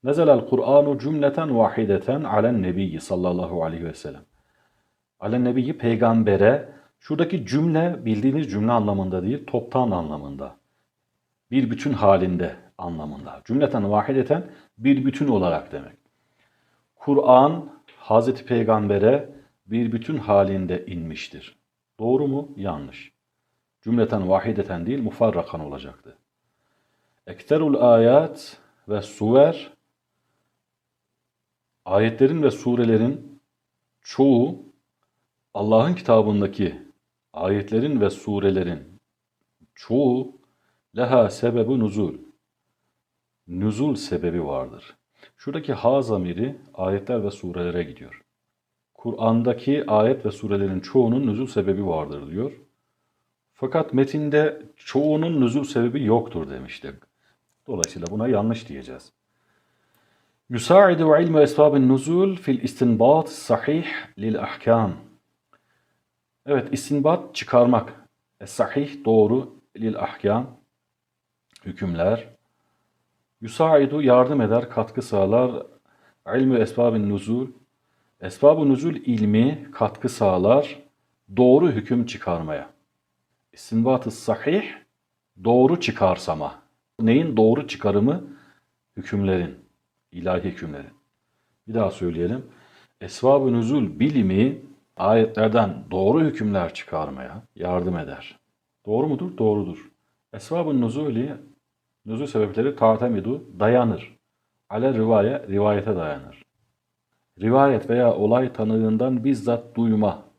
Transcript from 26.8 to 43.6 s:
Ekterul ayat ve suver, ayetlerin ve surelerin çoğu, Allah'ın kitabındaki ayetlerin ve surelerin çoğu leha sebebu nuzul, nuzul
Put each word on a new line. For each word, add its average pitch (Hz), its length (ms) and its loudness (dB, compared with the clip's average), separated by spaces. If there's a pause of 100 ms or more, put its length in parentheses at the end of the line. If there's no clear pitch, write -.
Ekterul 147 540 0
ayat 120 760 4 (320)
ve 104 120 -4
suver, 131 720 2 (2000)
ayetlerin 113 580 2
ve 131 80 4
surelerin 117 880 0 (600)
çoğu, 139 640 2 (880)
Allah'ın 110 400 2
kitabındaki 104 880 0 (520)
ayetlerin 104 680 -2
ve 98 80 2
surelerin 92 880 -4 (760)
çoğu 127 640 -2 (600)
leha 120 320 4
sebebu 120 500 0
nuzul, 101 380 -2 (1300)
nuzul 107 480 -2